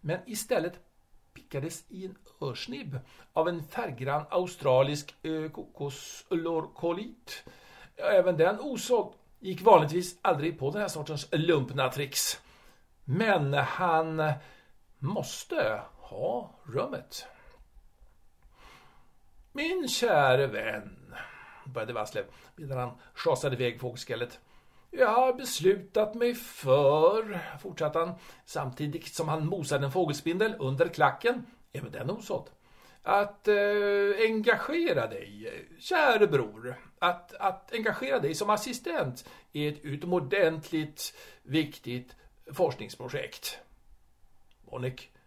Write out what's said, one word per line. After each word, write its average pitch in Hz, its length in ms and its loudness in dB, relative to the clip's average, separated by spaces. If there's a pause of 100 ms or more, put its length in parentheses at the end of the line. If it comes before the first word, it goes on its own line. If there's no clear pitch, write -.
men 175 260 -4
istället 202 540 -4 (540)
pickades - 540 -10
i 190 180 -14
en 185 100 -14 (240)
örsnibb 139 580 -8 (340)
av 160 160 2
en 170 160 -4
färggrann 147 640 -4
australisk, 143 840 2 (100)
eh, 156 260 -4
kokoslorkolit. - 1900 -6 (520)
Även 180 400 4
den 185 240 4
osåld 240 540 0 (240)
gick 185 240 -8
vanligtvis 175 600 6
aldrig 165 360 0
på 135 120 -2
den 208 100 -4
här 202 80 -2
sortens 151 440 -8
lumpna 143 560 2
tricks. - 520 -4 (640)
Men 160 500 2
han 160 800 2 (640)
måste 135 840 -4 (280)
ha 123 400 -4 (140)
rummet. - 600 -8 (2250)
"Min 320 360 -2
käre 139 580 4
vän", 107 680 -8 (500)
började 120 280 -8
Vaslev, 107 320 -6 (320)
medan 135 220 -8
han 123 200 -8 (160)
schasade 147 420 0
iväg 120 240 -2
fågelskallet. 120 600 -8 (500)
"Jag 262 180 4
har 254 240 6
beslutat 208 840 0
mig 240 200 0
för", 160 1080 4 (200)
fortsatte 165 380 -2
han, 170 160 -2 (300)
samtidigt 143 720 -6
som 156 140 -4
han 156 180 0
mosade 147 400 0
en 135 60 -2
fågelspindel 180 640 0
under 139 300 2
klacken, 233 580 0 (260)
även - 200 -10
den 131 180 -6
osåld, - 400 -6 (520)
"att, 202 460 0
eh, 208 60 8 (760)
engagera 220 800 2
dig, - 460 -10 (260)
käre 262 480 4
bror. 123 480 0 (240)
Att, - 360 -2
att - 400 -4
engagera 233 440 -2
dig 165 160 -2
som 180 160 0
assistent 220 800 -4 (240)
i 147 160 -2
ett 147 120 -8
utomordentligt 160 1300 -2 (280)
viktigt 127 720 -6 (360)
forskningsprojekt." - 1080 -6 (1120)
Bonnick 127 400 -10 (160)